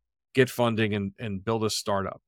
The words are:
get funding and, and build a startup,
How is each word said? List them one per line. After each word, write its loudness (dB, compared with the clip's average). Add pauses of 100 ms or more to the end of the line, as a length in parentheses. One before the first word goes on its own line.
(340)
get 6
funding 2
and, -2
and -8
build -2
a 0
startup, -4